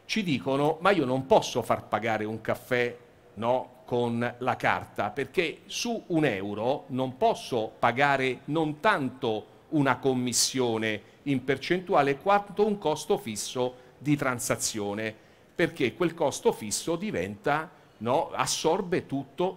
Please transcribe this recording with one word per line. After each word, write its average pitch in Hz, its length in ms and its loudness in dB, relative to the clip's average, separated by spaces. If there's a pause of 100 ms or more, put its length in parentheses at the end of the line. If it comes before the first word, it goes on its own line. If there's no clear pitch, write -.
ci - 180 -2
dicono: 143 600 0
"Ma 185 80 4
io 165 160 2
non 131 180 0
posso 131 380 4
far - 260 0
pagare 107 380 -2
un 110 160 -6
caffè, 120 520 -2 (400)
no, 120 420 -2 (100)
con 120 500 0
la 123 200 -2
carta, 104 520 -2
perché 139 560 -4
su 233 440 -6
un 156 180 2
euro 104 600 -2
non 127 280 -4
posso 151 600 0
pagare 131 680 2
non 151 360 -2
tanto 127 640 0 (240)
una 135 260 4
commissione 123 1080 0 (200)
in 135 200 0
percentuale 147 760 2
quanto 202 480 2
un 208 100 0
costo 156 400 0
fisso 123 600 -4 (200)
di 147 180 2
transazione, 110 1000 -2 (400)
perché 156 400 0
quel 175 180 0
costo 160 400 0
fisso 110 440 -4
diventa, 147 760 -4 (260)
no, 123 360 0
assorbe 160 760 0
tutto 180 500 -4